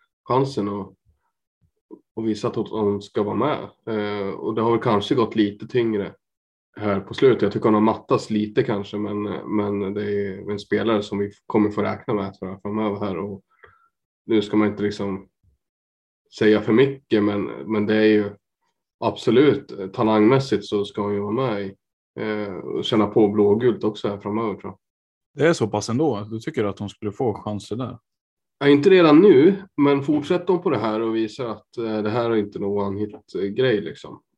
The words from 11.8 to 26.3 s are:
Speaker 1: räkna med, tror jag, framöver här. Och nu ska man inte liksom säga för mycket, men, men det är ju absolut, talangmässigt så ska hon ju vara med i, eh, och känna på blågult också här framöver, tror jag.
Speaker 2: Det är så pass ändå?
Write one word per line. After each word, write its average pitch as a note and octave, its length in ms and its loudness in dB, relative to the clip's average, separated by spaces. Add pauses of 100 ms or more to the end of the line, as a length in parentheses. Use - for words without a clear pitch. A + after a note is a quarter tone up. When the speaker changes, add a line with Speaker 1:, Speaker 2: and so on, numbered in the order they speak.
Speaker 1:
räkna G#2 320 -4
med, G2 200 -4
tror F#2 180 -12
jag, G2 100 -14
framöver G#2 380 -4
här. F#2+ 180 -6
Och G2+ 260 -10 (840)
nu A2 160 2
ska G#2+ 160 -2
man G#2 100 4
inte G2+ 160 -4
liksom G2+ 460 -6 (1080)
säga G#2+ 240 4
för A2 120 0
mycket, B2 500 2
men, G2+ 200 -2
men D2 420 -4
det G#2+ 100 0
är G#2+ 120 4
ju G#2 220 2 (680)
absolut, A#2 960 0
talangmässigt A2 720 2
så G2+ 200 -4
ska - 160 -8
hon G2+ 120 -4
ju G2+ 60 -4
vara G#2 120 -6
med A2 340 -4
i, G2 100 -12 (440)
eh, G#2+ 340 -6
och - 320 -8
känna G#2 220 2
på G#2+ 220 4
blågult G#2 540 2
också G#2+ 240 -4
här G2+ 100 -4
framöver, G#2 360 -6
tror G2 180 -12
jag. G2+ 60 -20 (560)
Speaker 2:
Det D3 160 2
är E3+ 40 2
så A2 140 0
pass G#2 220 -4
ändå? A2+ 420 -2